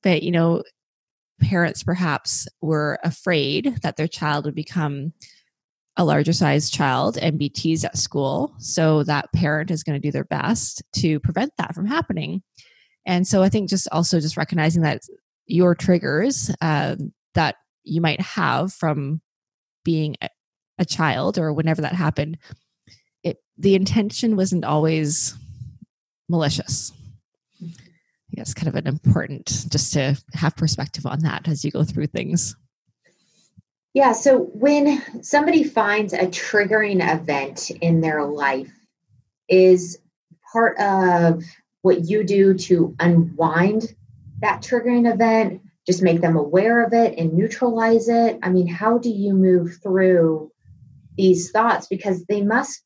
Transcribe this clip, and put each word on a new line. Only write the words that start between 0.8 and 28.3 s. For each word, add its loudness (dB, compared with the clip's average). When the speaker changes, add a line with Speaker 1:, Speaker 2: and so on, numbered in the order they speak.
Speaker 1:
parents 0
perhaps -4
were -2
afraid -2
that -4
their -2
child -4
would -6
become -6
a 2
larger 2
sized 0
child -2
and -2
be -2
teased -4
at -8
school. -4
So 0
that -4
parent 0
is -4
gonna -6
do -4
their -4
best -4
to 0
prevent -2
that -8
from -6
happening. -6
And 0
so 2
I 4
think -2
just -2
also 0
just -4
recognizing 0
that -2
your 4
triggers, 0
um, -2
that 0
you -4
might 0
have -2
from -4
being -2
a, -10
a 0
child -2
or -2
whenever -2
that -4
happened, -4
it, -6
the 4
intention 0
wasn't 0
always -2
malicious. -4
I -14
think -16